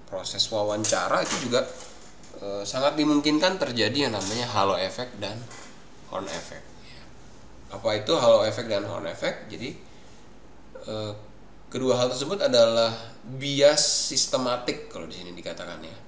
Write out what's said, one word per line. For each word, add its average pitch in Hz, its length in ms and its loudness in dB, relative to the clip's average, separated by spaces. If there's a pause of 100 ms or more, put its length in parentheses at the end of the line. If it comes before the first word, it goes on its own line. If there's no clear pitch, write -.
proses 95 460 -4
wawancara 107 720 2
itu 156 240 -2
juga, 113 160 2 (800)
eh, 101 240 -6
sangat 143 320 2
dimungkinkan 151 580 4
terjadi 123 540 2
yang 107 80 -2
namanya 110 320 -2
halo 98 240 4
effect 95 480 -4
dan 101 160 -6 (720)
horn 95 160 -6
effect, - 400 -10 (240)
ya. - 120 -16 (760)
Apa 107 240 0
itu 156 160 2
halo 117 240 10
effect 110 240 0
dan 104 160 0
horn 90 240 -6
effect? - 400 -4
Jadi, - 320 -10 (1120)
eh, 107 220 -4 (580)
kedua 127 260 2
hal 123 140 2
tersebut 143 340 -2
adalah 117 480 8 (360)
bias 143 800 4
sistematik 127 800 0
kalau 85 160 -10
di 90 160 -10
sini 87 160 -12
dikatakan, 85 480 -10
ya. 82 120 -14 (120)